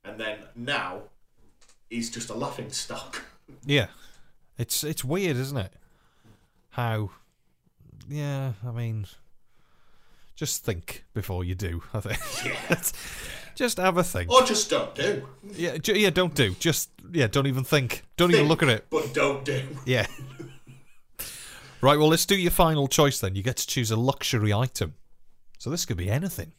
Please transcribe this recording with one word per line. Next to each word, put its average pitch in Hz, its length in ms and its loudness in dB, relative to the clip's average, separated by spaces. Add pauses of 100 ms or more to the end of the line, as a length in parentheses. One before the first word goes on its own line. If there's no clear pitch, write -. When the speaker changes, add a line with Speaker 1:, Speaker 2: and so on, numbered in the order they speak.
Speaker 1:
And - 160 -14
then 107 200 -6 (180)
now, 120 460 -6 (880)
he's 117 200 -6
just 120 200 -10
a 123 40 -8
laughing - 360 -8
stock. - 580 -10
<laughs> - 40 -20 (340)
Speaker 2:
Yeah. 135 220 4 (720)
It's, - 260 -2
it's 151 180 -4
weird, 160 340 0
isn't 135 200 -4
it? 98 160 -4 (1000)
How, 110 400 -2 (1000)
yeah, 139 440 -4 (120)
I 123 60 -6
mean, 113 360 -4 (1300)
just - 280 -6
think - 400 -6 (100)
before 90 280 -4
you 90 140 -2
do, 85 260 -4 (100)
I 110 80 -4
think. - 200 -4 (240)
Speaker 1:
Yeah. - 360 -2 (360)
Speaker 2:
<laughs> - 400 -14
Just - 220 0
have 185 200 4
a 175 60 4
think. - 260 -2
Speaker 1:
Or 254 120 10
just 247 280 2
don't - 240 -2
do. 139 320 -2 (260)
Speaker 2:
Yeah, 170 260 -4
ju-, 190 200 2
yeah, 208 120 6
don't 170 240 2
do. 110 260 4
Just, - 280 0 (240)
yeah, 143 140 4
don't 139 220 2
even 131 160 0
think. 131 400 0 (120)
Don't 175 140 6
even 147 120 8
Speaker 1:
Think, 147 60 4
Speaker 2:
look 160 140 4
at 147 80 6
it. 110 180 2
Speaker 1:
but - 240 -2
don't 135 320 0
do. 131 180 -2 (220)
Speaker 2:
Yeah. 123 280 2
<laughs> - 40 -14 (1700)
Right, 143 160 6
well, 151 100 8
let's 165 180 4
do 202 100 4
your 175 140 2
final 156 380 4
choice 143 320 4
then. 95 140 -2
You 98 80 -4
get 123 140 -2
to - 100 -4
choose 113 240 -2
a 110 60 2
luxury 113 560 0
item. 104 420 -2 (640)
So 127 120 -8
this 170 160 -4
could 98 100 -2
be 87 140 -2
anything. 160 480 -4